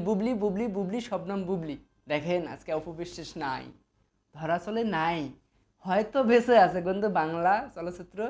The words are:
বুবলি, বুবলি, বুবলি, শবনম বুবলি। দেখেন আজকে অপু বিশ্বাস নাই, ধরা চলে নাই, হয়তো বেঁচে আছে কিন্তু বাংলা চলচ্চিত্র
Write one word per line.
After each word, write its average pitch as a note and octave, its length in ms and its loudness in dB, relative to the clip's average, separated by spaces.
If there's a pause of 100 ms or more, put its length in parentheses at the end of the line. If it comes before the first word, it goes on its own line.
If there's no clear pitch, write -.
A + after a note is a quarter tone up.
বুবলি, A3+ 240 0 (100)
বুবলি, G#3 240 0 (120)
বুবলি, G3+ 220 -4 (100)
শবনম F#3+ 300 -4 (100)
বুবলি। D#3+ 260 -4 (360)
দেখেন E3+ 300 0 (120)
আজকে C3+ 260 -10
অপু E3 120 -12 (100)
বিশ্বাস E3 280 -10 (140)
নাই, C3 200 -4 (720)
ধরা D#3+ 300 -2
চলে A3 160 -2 (160)
নাই, E3 220 0 (640)
হয়তো G#3 340 0 (100)
বেঁচে A#3+ 260 6 (100)
আছে F3 220 0
কিন্তু G3+ 200 0 (120)
বাংলা E3+ 340 2 (220)
চলচ্চিত্র F3 440 -10 (100)